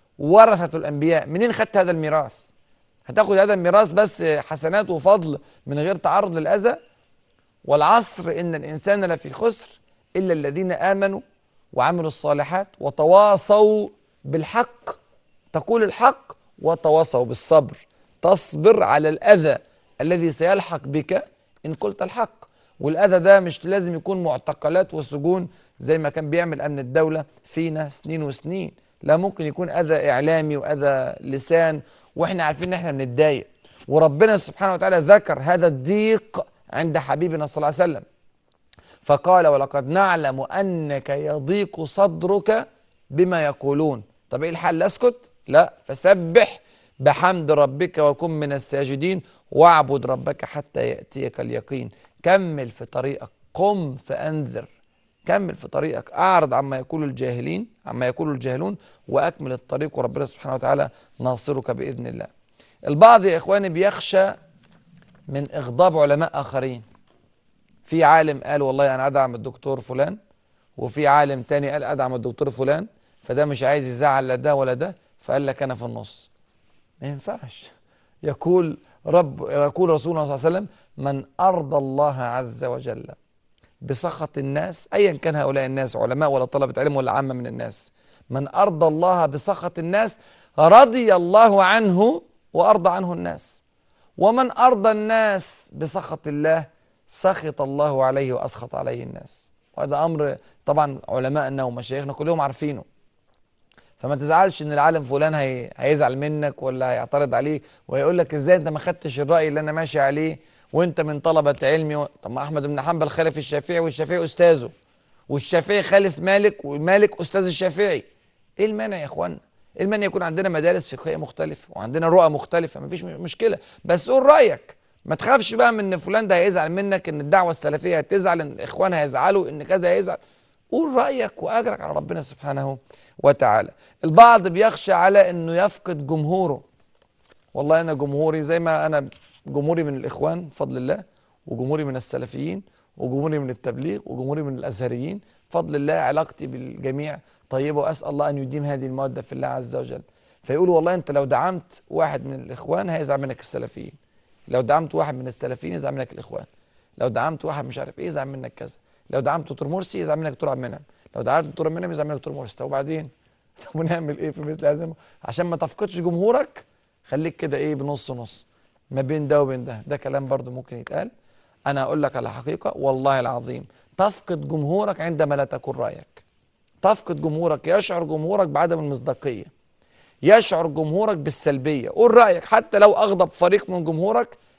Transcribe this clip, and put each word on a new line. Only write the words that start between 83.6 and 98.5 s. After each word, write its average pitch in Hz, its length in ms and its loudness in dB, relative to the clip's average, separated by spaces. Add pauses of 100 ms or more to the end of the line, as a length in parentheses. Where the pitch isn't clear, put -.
بسخط 147 560 -6
الناس"، 147 560 -6
أيا 196 200 4
كان 151 220 -4
هؤلاء 139 300 0
الناس، 131 300 -4
علماء 127 360 0
ولا 131 140 0
طلبة 131 360 -2
علم 147 140 0
ولا 131 160 0
عامة 135 220 -2
من 123 140 -8
الناس، 120 440 -12 (380)
"من 135 260 -6
أرضى 170 320 4
الله 170 380 2
بسخط 165 540 -4
الناس 196 400 -2 (400)
رضي 226 560 10
الله 196 480 6
عنه 214 580 4 (320)
وأرضى 185 360 4
عنه 180 240 -2
الناس، 170 500 -10 (540)
ومن 240 400 2
أرضى 226 340 6
الناس 214 800 -2
بسخط 156 540 -10
الله 156 380 0 (420)
سخط 160 540 -2
الله 139 420 0
عليه 131 300 0
وأسخط - 420 -8